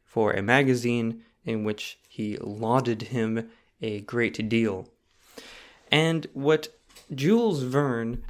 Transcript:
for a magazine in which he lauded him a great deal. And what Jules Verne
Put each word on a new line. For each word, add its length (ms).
for 260
a 120
magazine 800
in 200
which 340
he 300
lauded 640
him 480
a 200
great 460
deal. 400
And 420
what 340
Jules 480
Verne 680